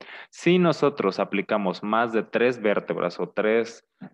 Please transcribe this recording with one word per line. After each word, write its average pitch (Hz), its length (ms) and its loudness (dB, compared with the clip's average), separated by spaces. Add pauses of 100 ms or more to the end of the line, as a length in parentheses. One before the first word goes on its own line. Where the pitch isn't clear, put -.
(300)
Si 180 300 2
nosotros 143 580 2
aplicamos 98 640 -2
más 110 300 0
de 107 100 0
tres 117 400 0
vértebras 90 560 0
o 92 120 -4
tres 110 540 0 (300)